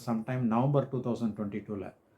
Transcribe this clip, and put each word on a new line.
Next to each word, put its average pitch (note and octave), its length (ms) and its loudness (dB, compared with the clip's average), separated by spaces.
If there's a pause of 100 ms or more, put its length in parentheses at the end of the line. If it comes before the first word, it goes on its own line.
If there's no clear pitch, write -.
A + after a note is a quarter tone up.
sometime A#2+ 340 0
நவம்பர் C3 500 4
டூ C3 120 -2
தௌசண்ட் A2+ 380 -2
ட்வென்டி G2+ 280 -4
டூல. F#2+ 260 -6 (240)